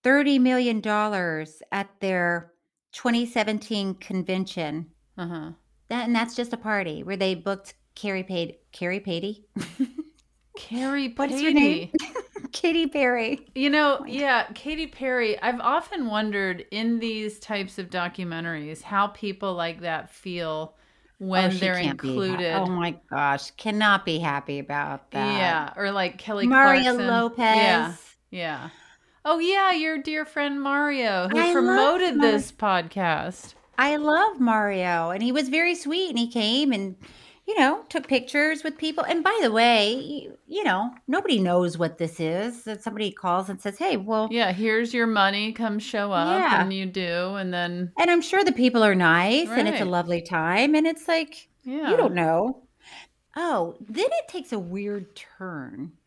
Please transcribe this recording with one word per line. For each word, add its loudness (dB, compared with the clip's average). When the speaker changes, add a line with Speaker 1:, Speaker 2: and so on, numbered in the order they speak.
Speaker 1:
thirty 4
million 2
dollars -2
at -4
their 0
twenty 0
seventeen -2
convention. -6
Speaker 2:
Uh-huh. -10
Speaker 1:
That, -4
and 2
that's 0
just -4
a -8
party -4
where -6
they 2
booked -8
Carrie -4
Pate-, -6
Carrie -4
Patey? -6
<laughs> -6
Speaker 2:
Carrie -4
Speaker 1:
What's -2
her 4
name? 4
Speaker 2:
Patey. -6
Speaker 1:
<laughs> -
Katy 0
Perry. 0
Speaker 2:
You 2
know, 4
Speaker 1:
Oh -10
my -12
Speaker 2:
yeah, 2
Katy -8
Perry. -2
I've -2
often -2
wondered -2
in 0
these -4
types -6
of -10
documentaries -6
how 0
people -6
like -4
that -6
feel -8
when 2
Speaker 1:
Oh, 4
she -2
Speaker 2:
they're 0
Speaker 1:
can't -2
be -4
ha-, -2
Speaker 2:
included. -2
Speaker 1:
oh 0
my -2
gosh, -2
cannot 0
be -2
happy -4
about -6
that. -2
Speaker 2:
Yeah, 0
or -2
like -2
Kelly -4
Speaker 1:
Mario 8
Speaker 2:
Clarkson. 0
Speaker 1:
Lopez. 2
Speaker 2:
Yeah, 4
yeah. -8
Oh 2
yeah, 2
your 0
dear -4
friend -4
Mario, 0
who 2
Speaker 1:
I 4
love 2
Speaker 2:
promoted 4
Speaker 1:
Mar- 6
Speaker 2:
this 0
podcast. -2
Speaker 1:
I 2
love 2
Mario, 2
and -4
he 2
was 0
very 2
sweet, -4
and -4
he -2
came 2
and, -2
you -2
know, 4
took -4
pictures 0
with -6
people. -4
And -2
by 2
the 2
way, 4
y-, -16
you -6
know, 0
nobody 0
knows 2
what -2
this -6
is. -4
That -10
somebody -4
calls -2
and -8
says, -8
"Hey, 0
well," -2
Speaker 2:
Yeah, 0
"Here's 0
your 2
money. 2
Come -4
show -4
up." 2
Speaker 1:
Yeah. 4
Speaker 2:
And 0
you -4
do, -2
and -4
then -4
Speaker 1:
And 4
I'm 6
sure 2
the 4
people 4
are 6
nice, 4
and 2
it's 0
a 2
Speaker 2:
Right. -2
Speaker 1:
lovely 0
time, 2
and 4
it's -2
like, -2
Speaker 2:
Yeah. -4
Speaker 1:
you 4
don't 2
know. 0
Oh, -2
then -4
it -2
takes -10
a -4
weird -8
turn. -12